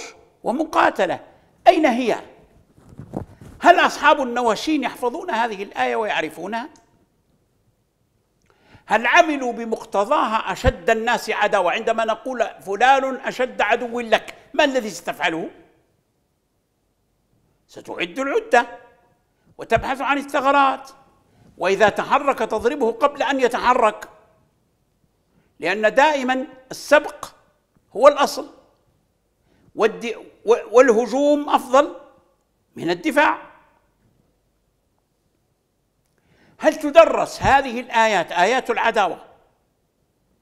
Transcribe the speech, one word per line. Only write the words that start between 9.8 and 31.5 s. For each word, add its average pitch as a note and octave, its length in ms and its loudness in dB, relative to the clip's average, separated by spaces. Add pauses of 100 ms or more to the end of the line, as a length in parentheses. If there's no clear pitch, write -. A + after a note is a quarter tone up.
أشد F3+ 380 0
الناس A3+ 400 -2
عداوة؟ G3 420 0
عندما A3+ 340 -2
نقول A3 560 -6
فلان C4 540 2
أشد A3 460 -6
عدو A#3 380 -2
لك، A3 360 -2 (180)
ما D#4 100 2
الذي B3+ 260 0
ستفعله؟ E3+ 600 -6 (2250)
ستعد E3+ 520 -10
العدة C#4 480 2 (880)
وتبحث A#3 440 -2
عن C4+ 160 -2
الثغرات، C#4 720 0 (680)
وإذا G3 320 2
تحرك A#3 500 -2
تضربه A3+ 520 -2
قبل C#4+ 320 -2
أن C4 160 2
يتحرك، A#3 720 2 (1500)
لأن G#3+ 340 -2
دائمًا C4 540 2 (240)
السبق - 540 0 (720)
هو A#3+ 120 6
الأصل، C#4 420 2 (1300)
والد-، G#3 420 -4 (280)
و-، G#3+ 100 4 (160)
والهجوم C4 800 4
أفضل C4+ 460 2 (800)